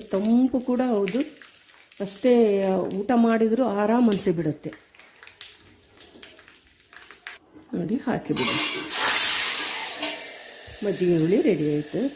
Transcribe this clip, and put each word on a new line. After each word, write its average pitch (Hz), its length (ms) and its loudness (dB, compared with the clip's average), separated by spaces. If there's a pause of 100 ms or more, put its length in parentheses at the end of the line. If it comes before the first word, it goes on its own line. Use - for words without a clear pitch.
(120)
ತಂಪು 240 460 2 (100)
ಕೂಡ 247 140 0 (120)
ಹೌದು. 196 260 0 (840)
ಅಷ್ಟೇ, 247 280 0 (640)
ಊಟ 202 120 -4 (140)
ಮಾಡಿದರೂ 226 400 2 (180)
ಆರಾಮ್ 226 300 4
ಅನ್ಸಿ 190 260 0
ಬಿಡುತ್ತೆ. 156 320 -4 (3000)
ನೋಡಿ, 175 220 -2 (100)
ಹಾಕಿಬಿಡಿ. 143 480 -2 (2250)
ಮಜ್ಜಿಗೆ 180 380 2
ಹುಳಿ 180 160 4 (100)
ರೆಡಿ 156 240 2
ಆಯಿತು. 151 280 -4 (160)